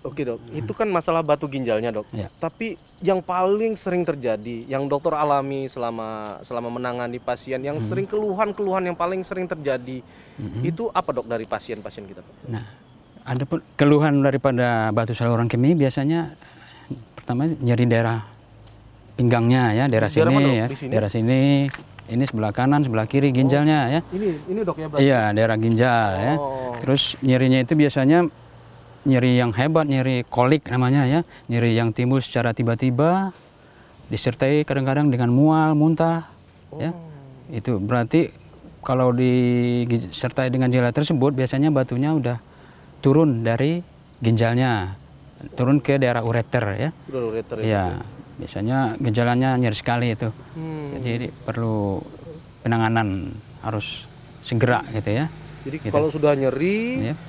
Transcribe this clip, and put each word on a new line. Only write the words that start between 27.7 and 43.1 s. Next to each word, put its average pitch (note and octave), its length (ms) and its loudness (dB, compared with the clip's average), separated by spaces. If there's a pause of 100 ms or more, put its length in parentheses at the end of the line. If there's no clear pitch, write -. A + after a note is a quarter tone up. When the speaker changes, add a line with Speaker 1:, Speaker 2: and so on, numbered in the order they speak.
Speaker 2:
biasanya D3 480 4 (760)
nyeri B2+ 340 4
yang B2 160 4
hebat, D3+ 360 2
nyeri C3 380 0
kolik C3 440 2
namanya, B2+ 360 2
ya, C#3+ 160 2 (260)
nyeri A#2 260 2
yang A2+ 180 2
timbul B2+ 300 0
secara A#2+ 320 -2
tiba-tiba, C3 800 0 (720)
disertai C3+ 560 0
kadang-kadang C#3 460 0
dengan B2 220 2
mual, D#3 420 4
muntah, E3 560 2 (460)
ya. D#3 160 -6
Speaker 1:
Oh. F3 100 -12 (500)
Speaker 2:
Itu A#2 280 -4
berarti A#2 500 0 (520)
kalau B2+ 300 2
disertai B2 1400 0
dengan B2+ 200 0
gejala B2 220 2
tersebut, D3 420 2
biasanya C3+ 380 0
batunya C3+ 420 0
udah B2 240 -2 (640)
turun C#3 400 4